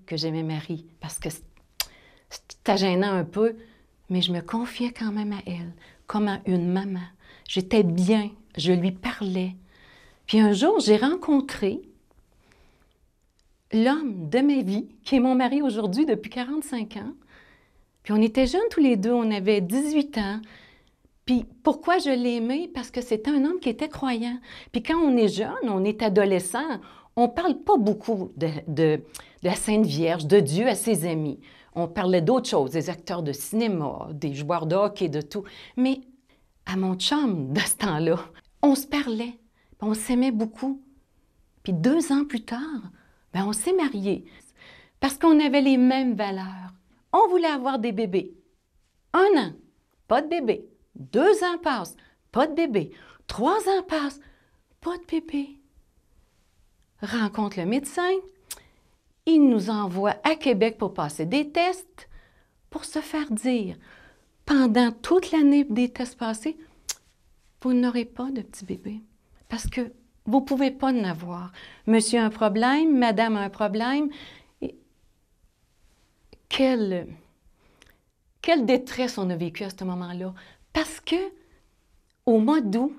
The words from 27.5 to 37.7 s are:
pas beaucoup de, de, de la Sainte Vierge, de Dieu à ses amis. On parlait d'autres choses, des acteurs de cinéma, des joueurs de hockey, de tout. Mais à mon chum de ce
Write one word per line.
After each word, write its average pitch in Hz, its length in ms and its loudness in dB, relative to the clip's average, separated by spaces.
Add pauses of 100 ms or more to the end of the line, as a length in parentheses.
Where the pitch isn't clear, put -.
pas 403 160 4
beaucoup 208 580 -2
de, 160 140 -2 (180)
de, 156 300 2
de - 40 -6 (420)
la 175 120 0
Sainte 214 300 2
Vierge, 160 400 0
de 196 140 6
Dieu 175 280 2
à 220 80 2
ses 175 320 -2
amis. 156 320 -4 (380)
On 170 120 -2
parlait 180 320 2
d'autres 240 260 2
choses, 139 240 0
des 160 180 -2
acteurs 175 320 -8
de 143 120 -4
cinéma, 190 800 -4
des 147 200 -6
joueurs 156 320 -2
de 160 120 0
hockey, 202 320 0
de 143 100 -4
tout. 190 240 -8 (320)
Mais 262 240 0 (680)
à 185 120 -6
mon 190 180 0
chum 185 560 -2
de 160 80 0
ce - 160 -2